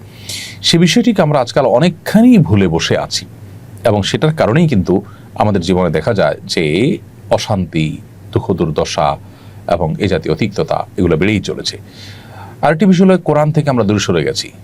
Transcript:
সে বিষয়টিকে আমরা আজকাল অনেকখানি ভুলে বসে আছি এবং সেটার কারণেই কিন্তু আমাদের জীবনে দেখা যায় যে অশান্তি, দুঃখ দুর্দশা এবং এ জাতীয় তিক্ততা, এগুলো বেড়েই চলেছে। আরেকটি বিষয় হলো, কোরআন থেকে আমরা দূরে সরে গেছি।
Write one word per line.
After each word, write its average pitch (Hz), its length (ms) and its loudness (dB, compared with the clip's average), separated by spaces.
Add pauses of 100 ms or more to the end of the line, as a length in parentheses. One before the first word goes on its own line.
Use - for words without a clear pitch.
(600)
সে - 160 2
বিষয়টিকে 190 440 2
আমরা 151 200 2
আজকাল 135 240 0
অনেকখানি 180 720 4
ভুলে 101 300 4
বসে 82 300 0
আছি - 280 -8 (580)
এবং 104 200 2
সেটার 156 300 0
কারণেই 147 340 2
কিন্তু 95 340 0 (340)
আমাদের 101 260 0
জীবনে 90 280 2
দেখা 80 240 -2
যায় 87 240 0 (100)
যে 95 500 0 (320)
অশান্তি, 85 680 -2 (360)
দুঃখ 101 200 -2
দুর্দশা 78 640 -2 (500)
এবং 82 320 -2
এ 101 80 -2
জাতীয় 82 280 -2
তিক্ততা, 85 500 -4 (120)
এগুলো 85 200 2
বেড়েই 98 220 0
চলেছে। - 380 -8 (840)
আরেকটি 160 240 2
বিষয় 190 220 6
হলো, 185 100 4
কোরআন 151 340 0
থেকে 143 180 0
আমরা 123 140 0
দূরে 104 160 0
সরে 87 240 0
গেছি। - 280 -6 (120)